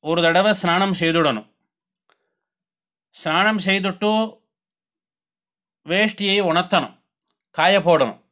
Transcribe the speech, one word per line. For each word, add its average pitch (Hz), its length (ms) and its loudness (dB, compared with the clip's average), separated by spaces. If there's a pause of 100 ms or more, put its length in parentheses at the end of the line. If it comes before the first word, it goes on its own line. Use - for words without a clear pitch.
ஒரு 165 180 -2
தடவை 180 300 2
ஸ்நானம் 185 460 0
செய்துடணும். 160 480 0 (1700)
ஸ்நானம் 196 460 0
செய்துட்டு 190 500 -2 (1800)
வேஷ்டியை 202 580 0
உணர்த்தணும், 170 500 0 (600)
காய 185 260 2
போடணும். 151 400 0 (120)